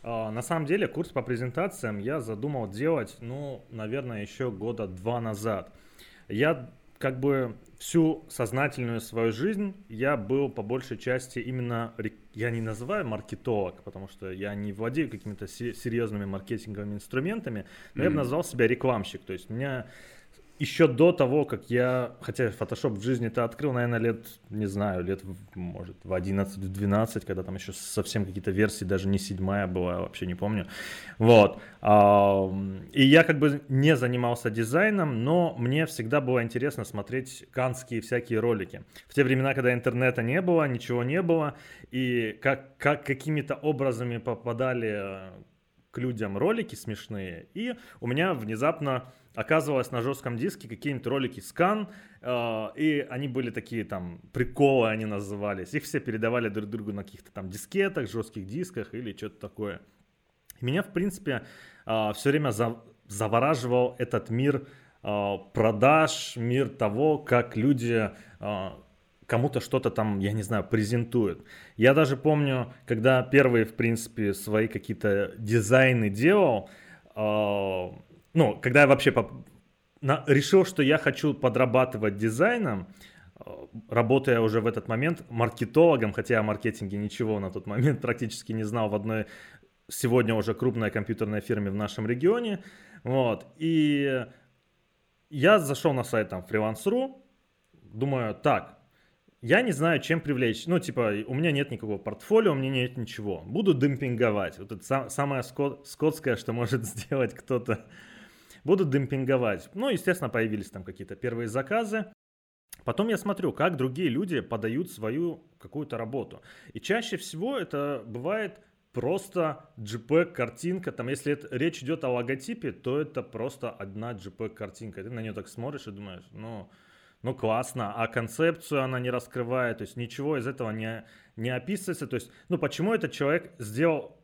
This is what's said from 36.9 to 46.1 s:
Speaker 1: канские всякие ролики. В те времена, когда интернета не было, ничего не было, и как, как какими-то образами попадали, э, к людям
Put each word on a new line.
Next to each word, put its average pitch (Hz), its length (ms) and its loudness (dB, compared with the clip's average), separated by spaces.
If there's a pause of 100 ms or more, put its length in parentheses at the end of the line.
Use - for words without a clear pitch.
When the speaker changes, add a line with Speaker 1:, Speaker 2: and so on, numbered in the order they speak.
Speaker 1:
канские 127 500 -2
всякие 120 380 -2
ролики. 110 440 0 (240)
В - 80 -14
те 139 80 6
времена, 131 320 4
когда 123 180 4
интернета 123 480 2
не 135 200 0
было, 170 260 4
ничего 120 360 -2
не 156 200 0
было, 165 320 0 (340)
и 123 500 -2
как, - 380 -2
как 147 260 0
какими-то 143 520 -2
образами 123 640 -2
попадали, 117 720 -2
э, 95 360 -8 (640)
к - 60 -10
людям 110 400 -4